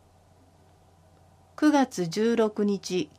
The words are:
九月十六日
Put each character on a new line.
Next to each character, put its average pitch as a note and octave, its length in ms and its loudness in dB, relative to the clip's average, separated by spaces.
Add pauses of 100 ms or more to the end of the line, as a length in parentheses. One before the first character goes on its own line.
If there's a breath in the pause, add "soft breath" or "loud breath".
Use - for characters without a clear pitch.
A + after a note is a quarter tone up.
(1600)
九 D4+ 140 2
月 C4 380 0
十 A3 280 0
六 G#3+ 300 0
日 F#3+ 540 -4